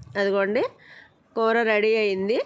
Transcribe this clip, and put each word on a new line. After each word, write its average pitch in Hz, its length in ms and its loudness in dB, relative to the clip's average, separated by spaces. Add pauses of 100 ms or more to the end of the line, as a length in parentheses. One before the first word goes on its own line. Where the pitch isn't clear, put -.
(200)
అదిగోండి, 202 440 0 (720)
కూర 226 260 2
రెడీ 220 340 2
అయింది. 208 500 0